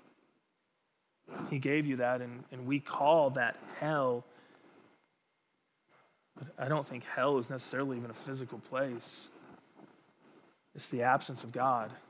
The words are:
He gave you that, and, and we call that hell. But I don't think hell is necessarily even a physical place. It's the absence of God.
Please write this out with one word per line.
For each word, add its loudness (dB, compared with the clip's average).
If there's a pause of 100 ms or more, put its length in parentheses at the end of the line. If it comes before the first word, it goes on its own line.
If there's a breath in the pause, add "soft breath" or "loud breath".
(1500)
He 0
gave 2
you 0
that, 2
and, -10
and -10
we 2
call 4
that 0 (220)
hell. 0 (2000 loud breath)
But -10 (100)
I -2
don't 0
think -10
hell 2
is -2
necessarily -2
even -6
a -14
physical -8
place. -2 (1400)
It's -6
the -2
absence 2
of -10
God. 2 (180)